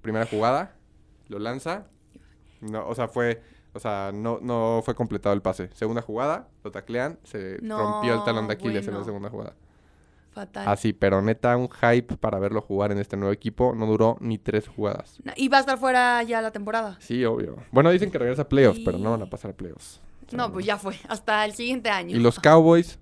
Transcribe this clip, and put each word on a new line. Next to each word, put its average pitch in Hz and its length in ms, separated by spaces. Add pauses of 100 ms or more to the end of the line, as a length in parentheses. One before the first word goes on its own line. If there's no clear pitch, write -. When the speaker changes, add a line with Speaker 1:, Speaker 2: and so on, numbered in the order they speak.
Speaker 1:
Primera 110 240
jugada, 123 500 (520)
lo 101 100
lanza. 135 480 (720)
No, 107 280
o 117 60
sea, 120 140
fue, 120 320 (320)
o - 60
sea, 98 340
no, 110 300
no 117 420
fue 120 120
completado 104 380
el 101 80
pase. 92 320
Segunda 113 280
jugada, 143 460 (160)
lo 101 80
taclean, 120 500
se 95 400
Speaker 2:
No, 214 160
Speaker 1:
rompió 107 360
el 107 100
talón 110 240
de 104 60
Aquiles 107 340
en 101 60
la 98 40
Speaker 2:
bueno. 101 60
Speaker 1:
segunda 101 260
jugada. 104 240 (760)
Speaker 2:
Fatal. 202 340
Speaker 1:
Así, 104 260
pero 98 300
neta, 117 340
un 123 140
hype 120 460
para 107 240
verlo 104 200
jugar 101 300
en 101 80
este 101 180
nuevo 98 160
equipo. 117 440
No 110 100
duró 113 340
ni 110 180
tres 104 280
jugadas. - 580
Speaker 2:
No, - 120
¿y 262 120
va 269 100
a - 20
estar 262 180
fuera 247 460
ya 226 180
la 220 80
temporada? 214 500
Speaker 1:
Sí, 123 240
obvio. 113 320 (140)
Bueno, 143 200
dicen 180 200
que - 80
regresa 127 240
a - 60
playoffs, 135 360
pero 87 140
no 110 140
van 110 100
a - 40
Speaker 2:
Sí. 92 40
Speaker 1:
pasar - 220
a - 20
playoffs. - 460 (260)
O - 40
sea, 240 60
Speaker 2:
No, 247 120
Speaker 1:
no. 190 60
Speaker 2:
pues 185 120
ya 208 120
fue. 190 180 (120)
Hasta 214 360
el 208 80
siguiente 240 380
año. 180 260
Speaker 1:
Y - 40
los 120 200
Cowboys. 165 600